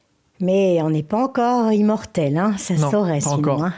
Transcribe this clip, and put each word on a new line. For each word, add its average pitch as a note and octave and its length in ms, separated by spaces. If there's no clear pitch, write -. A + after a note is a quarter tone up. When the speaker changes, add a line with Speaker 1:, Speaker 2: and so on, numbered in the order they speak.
Speaker 1:
Mais F#3 420
on D#3 80
n'est D#3 140
pas G#3+ 180
encore A#3+ 500
immortel, G#3 680
hein, G3+ 200
ça - 160
Speaker 2:
Non, D3+ 160
Speaker 1:
saurait, F#3 240
Speaker 2:
pas C#3+ 60
Speaker 1:
sinon, C#3+ 160
Speaker 2:
encore. D3 280
Speaker 1:
hein. F3+ 140